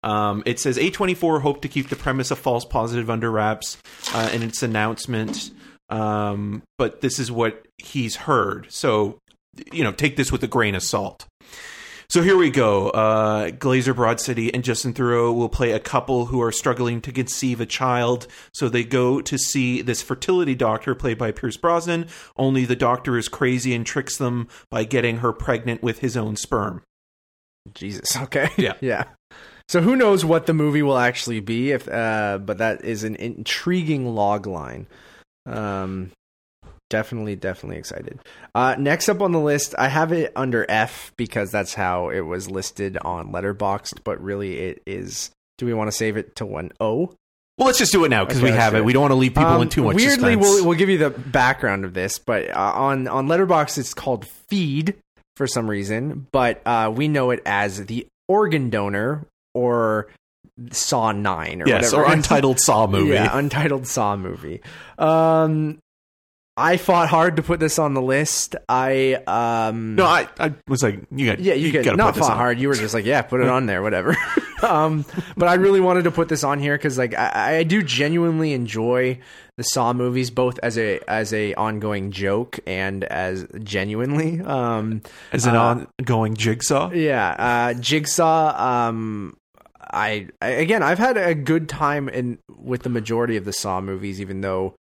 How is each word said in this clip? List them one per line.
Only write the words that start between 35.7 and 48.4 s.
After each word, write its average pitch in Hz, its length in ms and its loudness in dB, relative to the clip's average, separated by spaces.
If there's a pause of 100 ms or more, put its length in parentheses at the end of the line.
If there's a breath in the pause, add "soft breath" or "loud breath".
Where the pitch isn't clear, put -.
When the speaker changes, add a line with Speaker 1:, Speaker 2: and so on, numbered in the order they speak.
Speaker 2:
definitely, 110 460 -6
definitely 92 420 -10
excited. - 400 -14 (360 loud breath)
Uh, 123 240 2
next 143 300 0
up 202 140 0
on 185 100 2
the 160 80 2
list, 147 380 0
I 131 100 2
have 160 240 0
it 160 240 -2
under 123 320 0
F 110 480 -2
because 104 340 -4
that's 101 220 -2
how 90 380 -2
it 87 100 -2
was 92 300 -6
listed 95 480 -6
on 87 340 -8
Letterboxd, 98 720 -4
but - 180 -6
really 98 360 -6
it 90 280 -8
is, 92 440 -10 (260)
do 127 80 -8
we 120 80 -2
wanna 107 200 -2
save 107 260 -2
it - 180 -10
to 113 80 -8
when 90 260 -10 (100)
O? 113 260 0 (500)
Speaker 1:
Well, - 100 4
let's - 120 4
just 220 140 4
do 175 120 6
it 139 60 4
now 113 160 4
'cause 135 120 0
Speaker 2:
Okay, 123 120 6